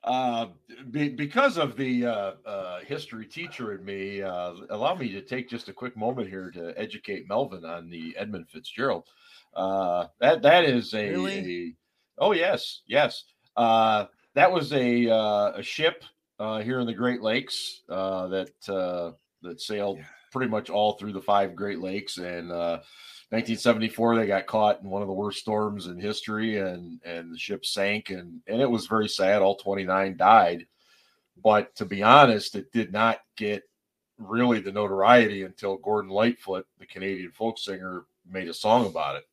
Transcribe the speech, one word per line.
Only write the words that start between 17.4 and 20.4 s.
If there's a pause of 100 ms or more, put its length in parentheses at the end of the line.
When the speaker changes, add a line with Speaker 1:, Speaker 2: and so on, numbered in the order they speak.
Speaker 1:
uh,
that,
uh, (300)
that
sailed
Speaker 2:
Yeah. (280)
Speaker 1:
pretty